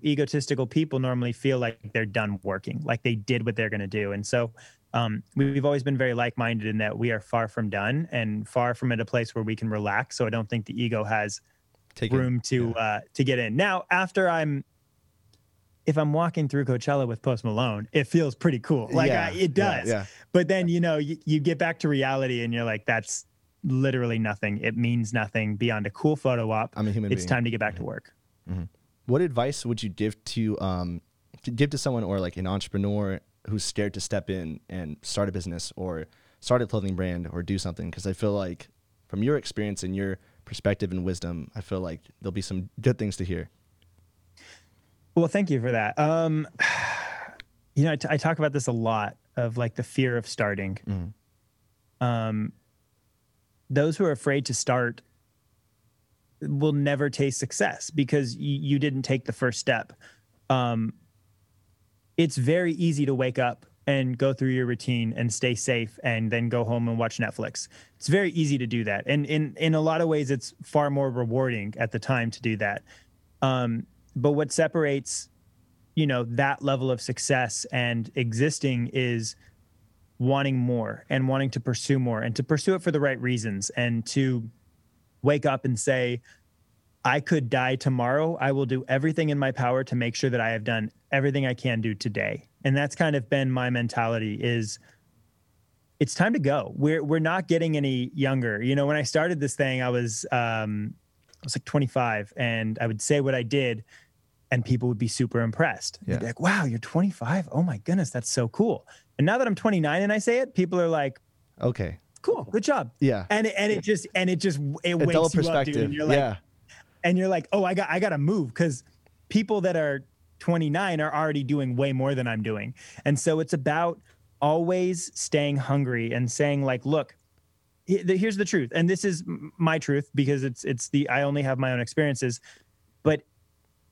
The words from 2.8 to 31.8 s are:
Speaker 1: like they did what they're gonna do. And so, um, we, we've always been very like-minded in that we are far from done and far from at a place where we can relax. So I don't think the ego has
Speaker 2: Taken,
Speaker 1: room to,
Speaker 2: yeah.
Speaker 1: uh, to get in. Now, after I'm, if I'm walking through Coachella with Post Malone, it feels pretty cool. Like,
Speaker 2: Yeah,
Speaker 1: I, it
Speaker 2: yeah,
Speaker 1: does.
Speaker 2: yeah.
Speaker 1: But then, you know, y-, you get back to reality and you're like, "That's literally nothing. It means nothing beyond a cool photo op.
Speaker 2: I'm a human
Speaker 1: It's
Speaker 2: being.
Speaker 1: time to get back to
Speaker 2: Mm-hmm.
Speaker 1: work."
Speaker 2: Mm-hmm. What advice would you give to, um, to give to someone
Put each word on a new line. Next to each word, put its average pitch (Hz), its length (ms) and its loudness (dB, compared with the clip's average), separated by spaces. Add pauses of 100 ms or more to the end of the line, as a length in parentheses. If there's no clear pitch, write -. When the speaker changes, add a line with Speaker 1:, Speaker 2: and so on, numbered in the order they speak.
Speaker 1:
like 117 180 -2
they 117 140 2
did 113 280 -2
what 110 120 -2
they're 110 140 0
gonna 101 180 -4
do. 101 240 -2
And 101 120 -4
so, 117 280 0 (400)
um, 113 300 0 (120)
we, 139 160 2
we've 139 160 0
always 143 160 2
been 139 160 0
very 127 160 0
like-minded 117 520 -2
in 110 120 0
that 107 180 0
we 117 140 0
are 110 100 -2
far 113 280 -2
from 110 200 -4
done 113 440 -2
and 107 360 -2
far 123 240 0
from 123 200 -2
at 113 80 0
a 113 40 0
place 117 300 -2
where 113 100 -2
we 110 100 -2
can 113 140 -4
relax. 107 480 -2
So 120 100 2
I 107 40 -2
don't 113 180 -2
think 113 160 -2
the 113 160 -6
ego 113 240 0
has 107 380 -2 (540)
Speaker 2:
Taken, 120 200 0
Speaker 1:
room 123 260 2
to, 120 340 0
Speaker 2:
yeah. 113 60 0
Speaker 1:
uh, 107 180 0 (140)
to 139 100 2
get 127 140 2
in. 113 180 0
Now, 185 340 2
after 185 380 2
I'm, 151 360 0 (1200)
if 156 140 2
I'm 151 160 2
walking 165 340 0
through 139 160 0
Coachella 131 420 0
with 113 140 -6
Post 120 240 -2
Malone, 110 480 -2
it 147 140 2
feels 156 280 2
pretty 143 240 0
cool. 120 320 0
Like, 160 200 4
Speaker 2:
Yeah, 117 160 2
Speaker 1:
I, - 60 -4
it 175 60 -6 (200)
Speaker 2:
yeah, 185 220 2
Speaker 1:
does. 107 80 -4
Speaker 2:
yeah. 101 180 0 (260)
Speaker 1:
But 175 160 4
then, 185 200 2
you 170 120 2
know, 170 160 2
y-, 151 300 -2
you 151 140 2
get 151 180 0
back 165 220 -2
to 160 80 0
reality 135 540 0
and 117 120 -2
you're 117 100 -2
like, 110 220 -2
"That's 113 400 -2 (380)
literally 131 540 0
nothing. 104 400 -2
It 113 200 -2
means 117 340 0
nothing 110 440 -2
beyond 107 300 0
a 101 40 -4
cool 151 260 2
photo 120 360 0
op. 110 240 -2
Speaker 2:
I'm 107 120 0
a - 40 0
human 107 200 -2
Speaker 1:
It's 95 100 -2
Speaker 2:
being. 87 60 -6
Speaker 1:
time 120 160 0
to 117 60 -2
get 110 100 -4
back 107 140 -2
to 90 60 -10
Speaker 2:
Mm-hmm. 104 60 -6
Speaker 1:
work." - 280 -12 (360)
Speaker 2:
Mm-hmm. 90 120 -4 (440)
What 127 140 4
advice 135 460 0
would 117 160 -2
you 110 80 -4
give 107 340 -2
to, 110 360 -2
um, 90 420 -4 (400)
to - 80 -6
give 139 200 2
to 143 80 -4
someone 120 240 -2